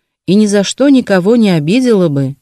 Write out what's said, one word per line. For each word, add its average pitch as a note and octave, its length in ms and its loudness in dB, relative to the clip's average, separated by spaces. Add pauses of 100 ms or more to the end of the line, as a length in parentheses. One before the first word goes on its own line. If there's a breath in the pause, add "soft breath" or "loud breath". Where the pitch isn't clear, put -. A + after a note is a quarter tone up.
(260)
и F3 80 0
ни G#3+ 120 2
за G3+ 180 0
что C4+ 240 -2
никого A3 480 0
не G#3+ 140 2
обидела F#3 580 0
бы C#3 340 -4